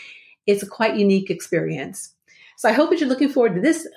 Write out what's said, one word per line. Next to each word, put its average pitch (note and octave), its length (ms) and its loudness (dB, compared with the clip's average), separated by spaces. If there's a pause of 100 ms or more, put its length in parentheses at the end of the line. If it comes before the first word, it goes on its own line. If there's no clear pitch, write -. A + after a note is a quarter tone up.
(460)
it's G3+ 180 0
a G3 40 -10
quite A3 280 -2
unique G3 340 2
experience. D#3+ 840 -6 (440)
So A#3+ 120 0
I G#3 40 4
hope D#4 180 2
that E4 80 2
you're C#4 100 0
looking C4+ 200 0
forward A#3 260 2
to F3+ 60 -2
this D#4+ 340 0